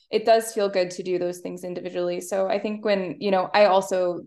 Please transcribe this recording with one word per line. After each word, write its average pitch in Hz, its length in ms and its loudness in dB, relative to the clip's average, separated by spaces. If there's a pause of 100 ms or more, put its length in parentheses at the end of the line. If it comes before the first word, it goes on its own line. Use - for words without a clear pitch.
(100)
it 214 140 0
does 226 300 4
feel 202 160 0
good 180 220 0
to 196 100 -10
do 180 160 -2
those 175 220 -4
things 180 220 -10
individually. 180 600 -6
So 190 260 -2
I 190 100 0
think 214 280 -6
when, 190 340 0
you 202 100 -2
know, 185 220 2
I 208 140 6
also, 185 600 2